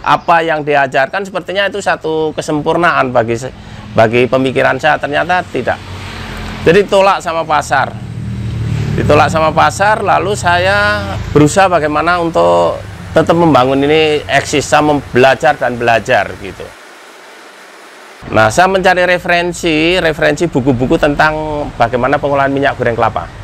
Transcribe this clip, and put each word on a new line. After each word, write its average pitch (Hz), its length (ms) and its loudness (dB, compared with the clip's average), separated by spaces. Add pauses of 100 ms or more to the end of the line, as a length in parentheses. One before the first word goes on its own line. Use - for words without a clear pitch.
apa 160 400 0
yang 156 240 -2
diajarkan 139 560 0
sepertinya 190 480 -4
itu 202 80 -8
satu 160 560 -2
kesempurnaan 151 800 -2
bagi 117 240 0
se-, 127 160 -10 (400)
bagi 117 320 4
pemikiran 131 560 0
saya, 147 160 2
ternyata 151 480 -2
tidak. 113 320 -4 (880)
Jadi 180 240 4
tolak 196 320 2
sama 165 240 -4
pasar. 147 480 0 (1040)
Ditolak 147 320 2
sama 156 240 0
pasar, 190 480 2
lalu 170 320 0
saya 202 720 0 (240)
berusaha 151 400 4
bagaimana 156 480 0
untuk 170 640 2 (320)
tetap 165 240 4
membangun 139 480 4
ini 151 400 2
eksis, 139 400 0
saya 151 240 2
mem-, 147 240 0
belajar 131 400 4
dan 123 240 -4
belajar 113 640 0
gitu. 95 240 -12 (1700)
Nah, 110 160 4
saya 175 160 4
mencari 185 400 2
referensi, 175 960 0
referensi 156 480 0
buku-buku 131 480 0
tentang 151 800 -2
bagaimana 123 400 0
pengolahan 139 320 0
minyak 139 240 0
goreng 117 240 -2
kelapa. 107 320 -2 (140)